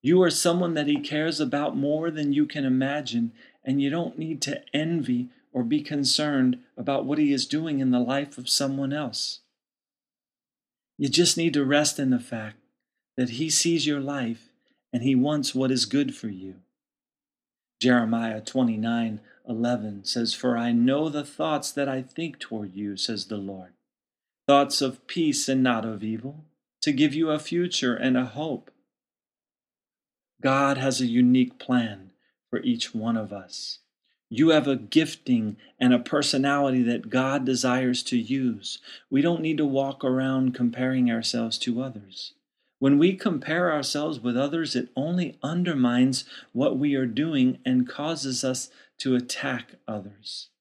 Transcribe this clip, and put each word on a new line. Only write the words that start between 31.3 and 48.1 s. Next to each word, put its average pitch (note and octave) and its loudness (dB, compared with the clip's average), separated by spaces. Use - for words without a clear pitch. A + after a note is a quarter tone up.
plan G#2+ -2
for A2+ -4
each A#2+ -2
one A2+ -2
of G#2 -6
us. - -12
You D3 4
have D3+ 6
a C3+ 2
gifting A#2 0
and B2 4
a B2 6
personality C#3 0
that A#2 -2
God C3 0
desires B2+ 0
to B2 -2
use. A#2 -2
We C#3 2
don't E3+ 2
need D#3+ -2
to D3+ 0
walk C3+ -2
around C3 0
comparing B2+ 0
ourselves A#2 -2
to B2 -2
others. G#2 -12
When C#3 6
we F#3 6
compare E3+ 0
ourselves D3 -2
with A#2 -2
others, C#3+ -2
it B2 -2
only E3+ -2
undermines C3+ 2
what C3 0
we C#3+ 2
are C3 2
doing C3 2
and B2+ 2
causes C#3 -4